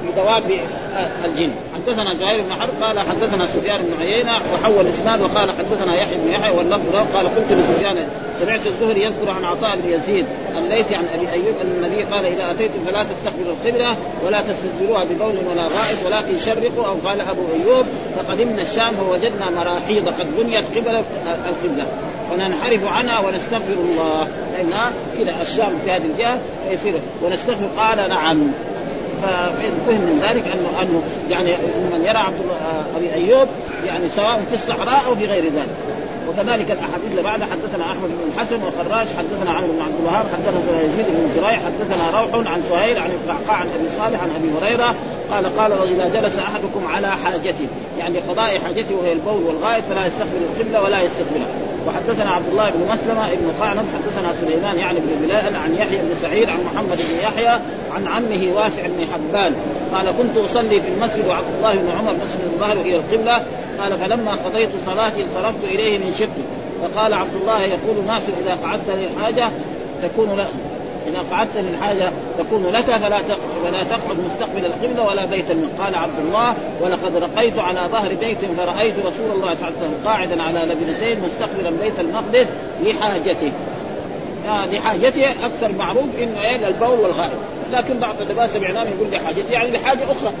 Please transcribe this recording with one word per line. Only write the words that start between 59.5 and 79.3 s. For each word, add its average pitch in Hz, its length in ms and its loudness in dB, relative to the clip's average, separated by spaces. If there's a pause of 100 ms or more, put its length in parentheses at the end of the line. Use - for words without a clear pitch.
قال: 190 120 0 (120)
"كنت 226 180 2 (140)
أصلي 220 300 4
في 175 80 -4
المسجد 202 400 0
وعبد 180 280 0
الله 214 160 4
بن 185 160 2 (100)
عمر 214 140 0
مسجد 185 280 -2 (140)
الظهر 208 220 0
إلى 180 200 2
القبلة"، 220 460 2 (380)
قال: 196 180 0
"فلما 214 340 0
قضيت 196 380 0 (160)
صلاتي 208 360 0
انصرفت 180 420 -2
إليه 202 340 0
من 190 200 -2
شقي، - 260 -2 (380)
فقال 208 320 2
عبد 185 260 -2
الله 208 220 2
يقول: 190 340 0 (100)
'ناس 214 160 0 (220)
إذا 180 200 0
قعدت 190 240 -4
للحاجة 214 640 0 (520)
تكون 208 340 0
له، 196 120 -2 (580)
إذا 170 240 -4
قعدت 208 260 0
للحاجة 190 560 0 (260)
تكون 202 340 0
لك، 233 120 2
فلا 208 340 2
تق-، 175 460 -2
فلا 180 180 -2
تقعد 208 340 -2 (100)
مستقبل 190 380 -4
القبلة 226 440 0
ولا 196 160 0
بيت 180 260 -2
المقدس'". 160 340 0
قال 190 100 -2
عبد 160 320 -2
الله: 220 280 4 (260)
"ولقد 175 360 0
رقيت 214 420 2
على 185 220 0 (120)
ظهر 202 280 0
بيت 226 180 0 (180)
فرأيت 180 420 2
رسول 202 360 -2